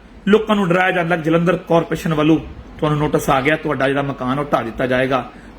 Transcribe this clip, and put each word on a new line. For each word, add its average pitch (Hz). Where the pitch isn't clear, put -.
ਲੋਕਾਂ 214
ਨੂੰ 202
ਡਰਾਇਆ 185
ਜਾਂਦਾ 175
ਕਿ 160
ਜਲੰਧਰ 170
ਕਾਰਪੋਰੇਸ਼ਨ 165
ਵੱਲੋਂ 151
ਤੁਹਾਨੂੰ 151
ਨੋਟਿਸ 147
ਆ 135
ਗਿਆ, 151
ਤੁਹਾਡਾ 143
ਜਿਹੜਾ 139
ਮਕਾਨ 135
ਉਹ 143
ਢਾਹ 139
ਦਿੱਤਾ 117
ਜਾਏਗਾ 127